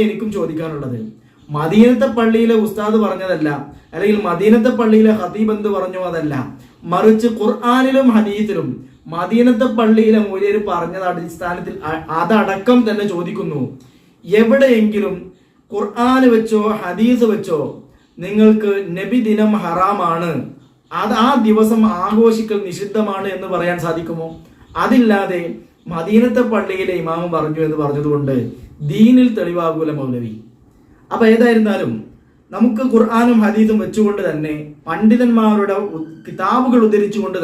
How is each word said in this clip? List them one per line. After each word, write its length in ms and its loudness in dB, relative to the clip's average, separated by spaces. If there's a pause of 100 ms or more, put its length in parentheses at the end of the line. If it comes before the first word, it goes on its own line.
എനിക്കും 300 -4
ചോദിക്കാനുള്ളത്. 640 -6 (580)
മദീനത്തെ 600 4
പള്ളിയിലെ 380 2 (100)
ഉസ്താദ് 400 -2
പറഞ്ഞതല്ല, 440 -2 (440)
അല്ലെങ്കിൽ 260 0 (100)
മദീനത്തെ 500 4
പള്ളിയിലെ 420 4
ഖതീബ് 340 -2
എന്ത് 200 -4
പറഞ്ഞോ 260 -4 (100)
അതല്ല, 240 -4 (580)
മറിച്ച് 360 4 (120)
ഖുർആനിലും 760 2
ഹദീസിലും 520 -2 (460)
മദീനത്തെ 540 2 (100)
പള്ളിയിലെ 500 4
മൂല്യര് 320 -2 (100)
പറഞ്ഞത് 420 -6
അടിസ്ഥാനത്തിൽ 640 -10 (160)
അ-, 120 -8 (180)
അതടക്കം 580 2 (100)
തന്നെ 240 -2
ചോദിക്കുന്നു. 480 -6 (640)
എവിടെയെങ്കിലും 880 2 (600)
ഖുർആന് 600 2
വെച്ചോ 280 2 (200)
ഹദീസ് 500 0
വെച്ചോ 280 -4 (640)
നിങ്ങൾക്ക് 480 2 (260)
നബി 300 -2
ദിനം 240 2 (120)
ഹറാമാണ്, 680 -2 (720)
അത് 120 -2 (120)
ആ 20 4 (180)
ദിവസം 340 4 (240)
ആഘോഷിക്കൽ 600 2
നിഷിദ്ധമാണ് 720 -4
എന്ന് 180 -10
പറയാൻ 300 -2
സാധിക്കുമോ? 440 -6 (540)
അതില്ലാതെ 580 2 (540)
മദീനത്തെ 480 2 (100)
പള്ളിയിലെ 500 -2
ഇമാമ് 340 -4
പറഞ്ഞു 300 -4
എന്ന് 160 -4
പറഞ്ഞതുകൊണ്ട് 540 -2 (540)
ദീനിൽ 380 6 (100)
തെളിവാകൂല 520 -2 (100)
മൗലവി. 340 -6 (800)
അപ്പൊ 200 0
ഏതായിരുന്നാലും 580 2 (640)
നമുക്ക് 280 0 (100)
ഖുർആനും 520 4
ഹദീസും 380 2
വെച്ചുകൊണ്ട് 460 -2
തന്നെ 260 -4 (320)
പണ്ഡിതന്മാരുടെ 880 2 (200)
ഉ-, 100 -10 (200)
കിതാബുകൾ 600 0
ഉദ്ധരിച്ചുകൊണ്ട് 580 -2